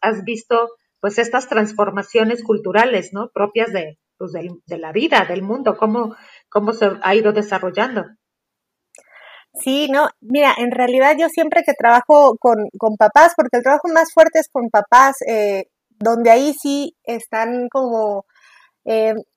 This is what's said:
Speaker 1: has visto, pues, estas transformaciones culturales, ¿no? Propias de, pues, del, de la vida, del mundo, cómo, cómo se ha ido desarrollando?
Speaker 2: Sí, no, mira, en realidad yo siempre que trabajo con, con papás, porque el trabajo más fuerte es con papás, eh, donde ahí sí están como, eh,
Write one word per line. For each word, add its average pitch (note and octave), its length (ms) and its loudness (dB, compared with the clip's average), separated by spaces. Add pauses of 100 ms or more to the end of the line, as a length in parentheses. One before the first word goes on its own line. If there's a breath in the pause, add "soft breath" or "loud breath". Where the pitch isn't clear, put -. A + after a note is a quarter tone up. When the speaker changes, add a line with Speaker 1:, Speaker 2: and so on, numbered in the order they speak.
Speaker 1:
has F#3+ 220 -4
visto, A#3 460 -4 (300)
pues, G#3 200 -4
estas A#3 280 -4
transformaciones G#3+ 960 -2
culturales, G#3 680 -2
¿no? A3 200 -10
Propias G#3 380 -4
de, D#3+ 280 -10 (180)
pues, F3+ 140 -14
del, E3+ 180 -12 (160)
de E3+ 140 -12
la D#3+ 120 -14
vida, A3+ 380 0
del F#3+ 140 -6
mundo, A3+ 340 -4
cómo, A3 380 -4 (340 loud breath)
cómo G#3 240 -2
se G#3 160 0 (120)
ha F#3+ 140 0
ido G#3+ 180 2
desarrollando? G3+ 720 -4 (1500 soft breath)
Speaker 2:
Sí, C#4 400 -4
no, C#4+ 140 2 (140)
mira, C4+ 360 0
en A#3+ 140 -4
realidad B3+ 480 2
yo E4 100 0
siempre E4 340 0
que D4 100 -2
trabajo B3 680 6
con, A#3 160 2 (240)
con G#3+ 180 -2
papás, C#4+ 400 6
porque B3 200 0
el A#3+ 60 -4
trabajo D4 300 0
más D#4+ 180 2
fuerte E4 280 4
es D4+ 120 -4
con A#3+ 200 -4
papás, C4 460 4 (120)
eh, G#3 360 -2 (340)
donde A3+ 320 2
ahí C#4 280 4
sí C#4 440 -6
están A#3 640 -6
como, A3 560 -4 (580 soft breath)
eh, A3 300 0 (240)